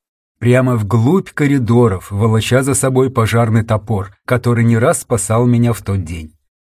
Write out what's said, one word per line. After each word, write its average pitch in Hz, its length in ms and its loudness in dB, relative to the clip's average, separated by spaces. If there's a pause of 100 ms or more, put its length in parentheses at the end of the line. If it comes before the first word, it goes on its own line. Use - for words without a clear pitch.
(380)
Прямо 123 380 2
вглубь 117 560 0
коридоров, 120 800 0
волоча 110 500 0
за 131 140 -2
собой 131 340 0
пожарный 113 540 0
топор, 107 520 -4 (100)
который 120 380 0
не 117 140 2
раз 127 240 0
спасал 120 460 -2
меня 120 260 2
в - 80 -8
тот 98 220 -4
день. 80 340 -12 (400)